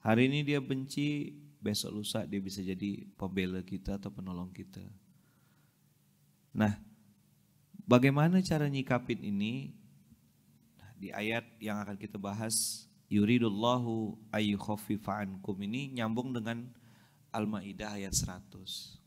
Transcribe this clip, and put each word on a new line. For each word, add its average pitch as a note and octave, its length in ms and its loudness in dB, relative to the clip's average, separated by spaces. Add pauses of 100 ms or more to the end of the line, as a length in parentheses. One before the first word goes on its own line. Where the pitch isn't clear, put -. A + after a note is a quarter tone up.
Hari A#2 260 6
ini D3 140 2
dia C#3+ 160 2
benci, C#3 720 -2 (300)
besok G#2 400 -2
lusa G#2 260 -4
dia G2 160 -2
bisa F#2+ 160 -6
jadi F#2+ 560 -4
pembela F#2 480 -2
kita G2 320 -6
atau G2 160 -8
penolong F2+ 400 -6
kita. F#2 320 -14 (1700)
Nah, G#2 240 4 (1040)
bagaimana C#3 640 6
cara D3 260 2
nyikapin B2+ 540 0
ini? A2 500 -2 (1040)
Nah, - 160 -20
di F#2+ 160 -12
ayat A2 320 0 (160)
yang G#2 240 -2
akan G2 160 -6
kita G#2 220 -10
bahas, A2 680 -2 (240)
yuridullahu A2+ 1040 4 (160)
ayyukhaffifa G#2 960 0
ankum, F#2+ 400 -6
ini C3 320 -4
nyambung A#2+ 400 0
dengan A#2 320 -4 (680)
Al-Maidah G#2 640 -4
ayat G2 160 -6
seratus - 920 -6